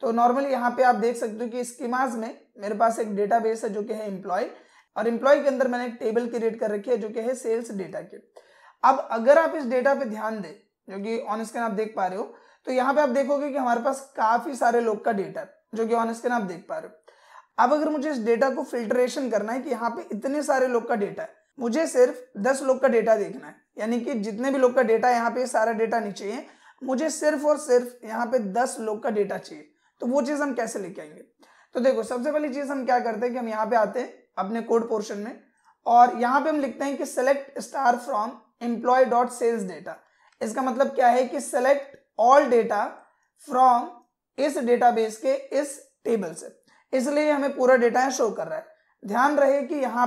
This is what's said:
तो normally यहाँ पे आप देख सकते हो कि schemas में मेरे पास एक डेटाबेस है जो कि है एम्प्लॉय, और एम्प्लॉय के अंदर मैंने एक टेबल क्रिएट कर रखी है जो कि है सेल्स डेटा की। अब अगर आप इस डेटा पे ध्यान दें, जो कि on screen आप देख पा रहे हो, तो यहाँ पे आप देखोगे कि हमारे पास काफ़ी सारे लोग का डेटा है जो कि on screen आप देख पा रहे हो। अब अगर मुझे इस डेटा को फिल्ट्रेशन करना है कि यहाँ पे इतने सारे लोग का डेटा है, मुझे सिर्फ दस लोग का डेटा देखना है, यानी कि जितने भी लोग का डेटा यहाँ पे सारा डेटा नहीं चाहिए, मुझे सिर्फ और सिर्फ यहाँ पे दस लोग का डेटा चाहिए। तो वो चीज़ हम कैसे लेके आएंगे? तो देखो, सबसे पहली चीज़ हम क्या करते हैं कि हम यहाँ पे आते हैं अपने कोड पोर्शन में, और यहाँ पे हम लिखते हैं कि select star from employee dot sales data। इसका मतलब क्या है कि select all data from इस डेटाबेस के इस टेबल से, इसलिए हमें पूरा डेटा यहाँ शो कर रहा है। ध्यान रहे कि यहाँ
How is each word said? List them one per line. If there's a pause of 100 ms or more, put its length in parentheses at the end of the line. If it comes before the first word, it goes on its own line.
तो
normally
यहाँ
पे
आप
देख
सकते
हो
कि
schemas
में (200)
मेरे
पास
एक
डेटाबेस
है
जो
कि
है
एम्प्लॉय, (460)
और
एम्प्लॉय
के
अंदर
मैंने
एक
टेबल
क्रिएट
कर
रखी
है
जो
कि
है
सेल्स
डेटा
की। (680)
अब
अगर
आप
इस
डेटा
पे
ध्यान
दें, (340)
जो
कि
on
screen
आप
देख
पा
रहे
हो, (340)
तो
यहाँ
पे
आप
देखोगे
कि
हमारे
पास (160)
काफ़ी
सारे
लोग
का
डेटा
है (200)
जो
कि
on
screen
आप
देख
पा
रहे
हो। (600)
अब
अगर
मुझे
इस
डेटा
को
फिल्ट्रेशन
करना
है
कि
यहाँ
पे
इतने
सारे
लोग
का
डेटा
है, (280)
मुझे
सिर्फ (140)
दस
लोग
का
डेटा
देखना
है, (220)
यानी
कि
जितने
भी
लोग
का
डेटा
यहाँ
पे
सारा
डेटा
नहीं
चाहिए, (360)
मुझे
सिर्फ
और
सिर्फ
यहाँ
पे (140)
दस
लोग
का
डेटा
चाहिए। (360)
तो
वो
चीज़
हम
कैसे
लेके
आएंगे? (540)
तो
देखो,
सबसे
पहली
चीज़
हम
क्या
करते
हैं
कि
हम
यहाँ
पे
आते
हैं (240)
अपने
कोड
पोर्शन
में, (460)
और
यहाँ
पे
हम
लिखते
हैं
कि
select
star
from (320)
employee
dot
sales
data। (460)
इसका
मतलब
क्या
है
कि
select (260)
all
data (640)
from (500)
इस
डेटाबेस
के (260)
इस (260)
टेबल
से, (420)
इसलिए
हमें
पूरा
डेटा
यहाँ
शो
कर
रहा
है। (380)
ध्यान
रहे
कि
यहाँ